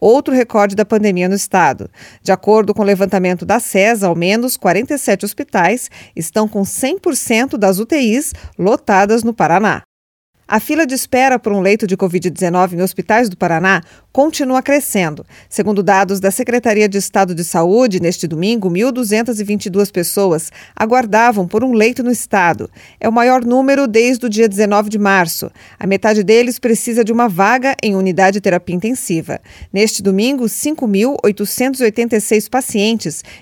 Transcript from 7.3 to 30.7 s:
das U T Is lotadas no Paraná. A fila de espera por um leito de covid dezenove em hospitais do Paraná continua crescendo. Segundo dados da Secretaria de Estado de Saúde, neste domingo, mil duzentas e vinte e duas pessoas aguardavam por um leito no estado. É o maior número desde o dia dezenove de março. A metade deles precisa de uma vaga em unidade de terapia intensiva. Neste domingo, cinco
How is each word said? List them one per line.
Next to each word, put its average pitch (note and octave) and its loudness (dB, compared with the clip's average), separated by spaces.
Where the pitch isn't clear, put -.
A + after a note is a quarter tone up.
das F#3+ 2
U A3+ -4
T D#4 0
Is B3 0
lotadas G#3 2
no A3+ -2
Paraná. E3+ 0
A G#3+ 0
fila D4+ 0
de B3+ -4
espera B3+ 0
por A3 -4
um G3+ 0
leito G3+ 0
de F#3 -2
covid F3+ -2
dezenove F3+ 0
em E3+ -4
hospitais G#3 0
do F3+ -12
Paraná F3 0
continua C4+ 0
crescendo. G3 -2
Segundo G3+ -2
dados F#3+ 2
da F#3+ 0
Secretaria A#3 0
de G3 -4
Estado F#3+ 0
de E3 -6
Saúde, F#3 2
neste E3+ -4
domingo, F#3+ -2
mil G#3 0
duzentas A3+ -2
e G#3 -4
vinte G#3 -4
e G3 -8
duas G3 0
pessoas F3 -2
aguardavam A3 2
por A3 -2
um C4 0
leito A#3 2
no A#3+ 0
estado. F#3+ 0
É - -4
o A3 0
maior A#3+ 2
número C4+ 2
desde A#3 2
o B3 -2
dia A3 2
dezenove G#3 0
de G#3+ -4
março. G3 0
A - -6
metade G#3 2
deles A#3 4
precisa A#3 0
de A3 -2
uma A#3+ 2
vaga A#3+ 0
em G#3 0
unidade F#3+ 2
de - -8
terapia F3 -2
intensiva. F3+ -4
Neste G#3 0
domingo, A3 0
cinco D4 -4